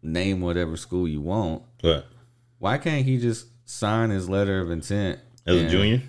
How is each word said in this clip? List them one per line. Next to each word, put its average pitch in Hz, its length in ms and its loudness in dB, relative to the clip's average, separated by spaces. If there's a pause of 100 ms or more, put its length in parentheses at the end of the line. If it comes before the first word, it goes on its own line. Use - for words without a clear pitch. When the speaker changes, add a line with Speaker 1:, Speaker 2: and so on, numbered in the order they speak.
Speaker 1:
name 92 380 -2
whatever 85 360 -2
school 90 300 -2
you 76 140 -4
want, 87 420 -4 (200)
Speaker 2:
Right. 78 200 2 (560)
Speaker 1:
why 113 180 -2
can't 147 260 0
he 131 140 2
just 117 300 -2 (200)
sign 110 440 0
his 92 180 -2
letter 98 320 2
of 85 80 -4
intent 92 500 -2 (280)
Speaker 2:
As 87 100 6
a - 40 6
Speaker 1:
and 80 100 0
Speaker 2:
junior? 104 380 4